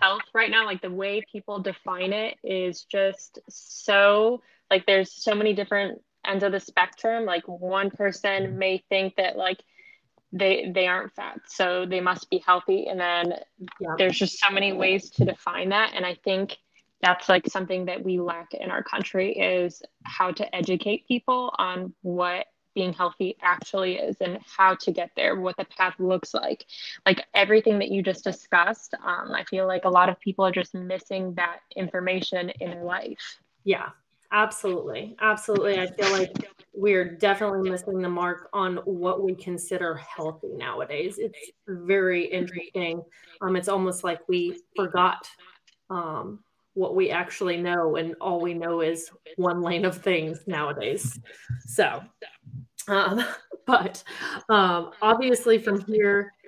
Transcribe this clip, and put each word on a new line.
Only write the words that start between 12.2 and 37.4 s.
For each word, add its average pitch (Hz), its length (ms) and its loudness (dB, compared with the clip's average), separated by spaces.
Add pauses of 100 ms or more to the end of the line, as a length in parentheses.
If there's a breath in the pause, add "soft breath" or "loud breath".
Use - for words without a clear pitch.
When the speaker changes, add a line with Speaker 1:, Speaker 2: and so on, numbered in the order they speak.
Speaker 1:
be 185 80 2
healthy. 185 500 2
And 190 100 -4
then 175 360 0 (440)
Speaker 2:
Yeah. 165 200 -6
Speaker 1:
there's 185 200 2
just - 220 0
so 202 100 6
many 196 220 0
ways 190 380 0
to - 140 2
define 175 440 -2
that. 208 260 2
And 185 100 -4
I 180 200 -4
think 196 320 -2 (460 soft breath)
that's, 180 260 4
like, 180 180 6
something 185 380 -4
that 180 180 -6
we 185 160 0
lack 170 360 -6
in - 160 -8
our - 120 -2
country 196 540 -2
is 185 460 0 (200)
how 185 300 -2
to 196 240 -6
educate 185 500 -2
people 247 520 0
on 185 440 -4
what 180 440 -2 (280)
being 185 180 -2
healthy 180 480 -2
actually 185 580 0
is - 220 -4
and 180 240 -4
how 190 300 4
to - 160 -2
get 170 240 -2
there, 196 240 2
what 180 180 -4
the 190 100 -6
path 185 340 0
looks 185 340 0
like. - 320 -4 (400 loud breath)
Like, 190 180 4 (100)
everything 208 440 6
that 196 120 -2
you 196 120 0
just 185 220 -2
discussed, 185 720 0
um, - 380 -6
I - 120 -4
feel 190 240 0
like 185 160 -2
a 185 60 2
lot 180 180 8
of 180 100 -2
people 190 260 0
are 185 60 4
just 180 240 -4
missing 185 600 -6
that 175 240 -4 (180)
information 180 800 -2
in 175 240 -8
life. - 560 -8 (240)
Speaker 2:
Yeah, - 280 0 (420)
absolutely. 208 880 -2
Absolutely. 208 580 2
I 185 80 -2
feel 196 240 0
like 190 220 0 (400)
we're 185 440 2
definitely 196 540 0